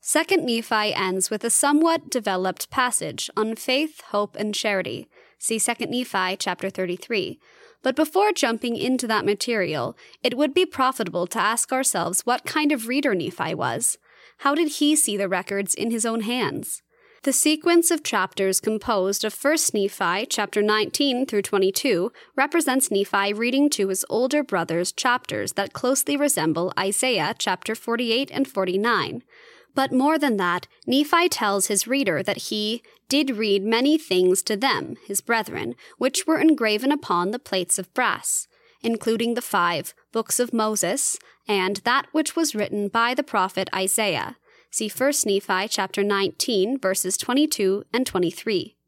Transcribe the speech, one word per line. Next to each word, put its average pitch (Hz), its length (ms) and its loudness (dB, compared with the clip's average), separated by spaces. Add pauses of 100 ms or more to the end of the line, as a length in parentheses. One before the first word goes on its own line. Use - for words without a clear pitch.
Second 320 440 2
Nephi 226 480 0
ends 185 360 -2
with 214 140 -4
a 233 60 -2
somewhat 320 600 2
developed 190 600 -2
passage - 680 -2
on 220 180 -2
faith, 285 540 -2
hope, 208 260 -2
and 214 180 -4
charity. 190 540 -2 (320)
See - 180 -2
Second 233 340 -2
Nephi 202 460 -2
chapter 196 320 -4
thirty-three. 185 720 -4 (440)
But 262 120 0
before 359 360 2
jumping 233 440 -2
into 254 320 -2
that 214 180 0
material, 196 720 -2 (240)
it 240 160 -2
would 285 160 2
be 370 120 4
profitable 220 600 -2
to 233 120 -6
ask 214 320 0
ourselves 190 500 0
what 240 240 0
kind 302 260 2
of 226 160 -2
reader 262 280 0
Nephi 160 400 -4
was. 120 420 -2 (420)
How 277 140 2
did 302 200 0
he 302 220 2
see 214 220 0
the 196 120 -2
records 196 440 -2
in 226 160 -2
his 226 160 -2
own 226 160 -2
hands? 233 600 -4 (400)
The 277 100 0
sequence 330 580 4
of 311 120 -2
chapters 190 560 0
composed 208 640 0
of 214 100 -4
First 302 420 0
Nephi 196 520 0
chapter 208 360 0
nineteen 240 640 0
through 208 160 0
twenty-two 196 680 2 (240)
represents 277 540 2
Nephi 202 440 0
reading 240 380 2
to 196 180 0
his 190 200 -2
older 262 340 2
brothers 170 480 -2
chapters 247 640 -2
that 196 200 -4
closely 269 440 0
resemble 175 640 0
Isaiah 196 580 0
chapter 208 380 -4
forty-eight 233 560 -2
and 269 160 -2
forty-nine. 196 760 -2 (520)
But 269 200 0
more 285 240 4
than 277 200 0
that, 175 300 0 (180)
Nephi 302 440 4
tells 202 380 0
his 202 200 0
reader 226 360 0
that - 260 -4
he 214 320 -4 (260)
did 269 300 2
read 202 260 2
many 240 340 4
things 185 460 4
to 214 140 -2
them, 233 480 -2
his 202 160 -4
brethren, 214 540 -4 (220)
which - 280 0
were 311 140 2
engraven 254 520 4
upon 190 400 0
the 247 80 -4
plates - 380 -2
of - 160 -10
brass, - 540 -2 (340)
including 226 540 0
the 240 60 -4
five 175 520 -2 (180)
books - 280 -2
of 247 140 0
Moses 214 640 0 (300)
and 196 360 0
that 254 280 0
which 302 240 0
was 330 200 0
written 208 320 -2
by 233 260 0
the 269 100 -2
prophet 190 500 -2
Isaiah. 190 640 -2 (360)
See 220 140 -4
First 269 380 0
Nephi 196 420 0
chapter 196 360 -2
nineteen, 202 760 0
verses 190 400 -2
twenty-two 240 640 2 (100)
and 254 120 2
twenty-three. 180 720 -2 (120)